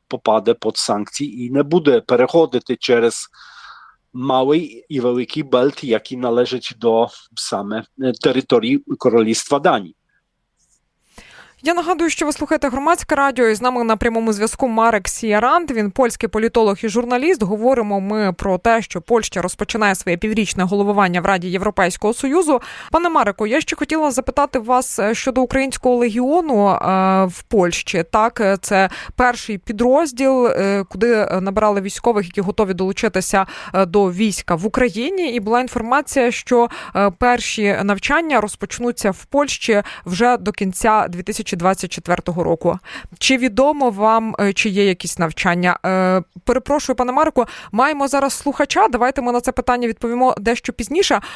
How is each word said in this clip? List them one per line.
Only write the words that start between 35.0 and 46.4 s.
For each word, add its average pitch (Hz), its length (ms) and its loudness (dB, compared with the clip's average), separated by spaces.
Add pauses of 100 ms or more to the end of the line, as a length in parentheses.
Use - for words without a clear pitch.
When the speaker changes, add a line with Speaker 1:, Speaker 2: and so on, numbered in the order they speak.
Speaker 2:
І 240 40 -2
була 226 220 0
інформація, 247 720 0
що, 240 360 2 (280)
е, 196 240 4
перші 233 640 2
навчання 262 580 0
розпочнуться 214 720 -4
в - 140 -16
Польщі 240 560 0 (240)
вже 226 320 2
до 185 140 -4
кінця 208 560 0
дві 175 160 -10
тисячі - 320 -6
двадцять 180 360 0
четвертого 175 520 -4
року. 170 360 0 (400)
Чи 262 180 4
відомо 262 520 2
вам, 220 500 2
е, 196 140 2
чи - 160 -2
є 202 160 2
якісь 180 340 -2
навчання? 175 680 0
Е, 185 360 2 (240)